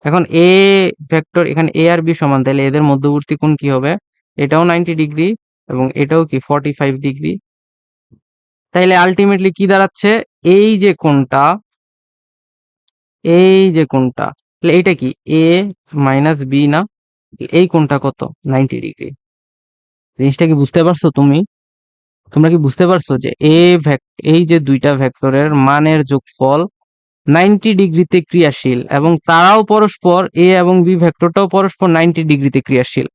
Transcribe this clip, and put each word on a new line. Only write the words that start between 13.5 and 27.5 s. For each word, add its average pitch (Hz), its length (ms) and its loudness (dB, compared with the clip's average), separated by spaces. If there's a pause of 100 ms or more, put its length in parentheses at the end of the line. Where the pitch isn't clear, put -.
যে 160 100 2
কোণটা, 131 420 -4 (300)
তাহলে 170 200 -2
এইটা 185 160 2
কি 131 160 -6 (340)
এ - 20 2 (600)
মাইনাস 139 340 0 (120)
বি 139 160 0
না? 147 120 0 (800)
এই 180 80 4
কোণটা 151 380 0
কত? 135 160 -6 (300)
নাইনটি 131 260 -2 (100)
ডিগ্রি। - 220 -14 (1120)
জিনিসটা 139 300 0
কি 156 120 2
বুঝতে 143 220 0
পারছো 165 320 0
তুমি? 143 240 2 (920)
তোমরা 156 200 2
কি 175 120 2
বুঝতে 139 220 -2
পারছো 175 300 -2
যে - 140 -6 (240)
এ 165 40 4 (260)
ভেক-, 147 260 -4 (120)
এই 160 220 2
যে 165 140 2
দুইটা 139 320 0 (100)
ভেক্টরের 135 480 -2 (180)
মানের 151 320 2 (120)
যোগফল 135 480 -2 (680)
নাইনটি 190 460 2